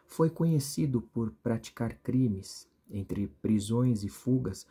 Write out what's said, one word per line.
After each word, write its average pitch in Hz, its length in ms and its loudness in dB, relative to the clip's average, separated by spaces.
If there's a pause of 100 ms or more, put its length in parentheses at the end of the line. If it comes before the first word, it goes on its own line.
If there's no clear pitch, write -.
foi 160 220 2
conhecido 156 720 0
por 113 300 -4 (120)
praticar 113 600 -2
crimes. 120 640 0 (220)
Entre 101 380 -4 (120)
prisões 110 640 2
e 101 60 -2
fugas, 127 640 -2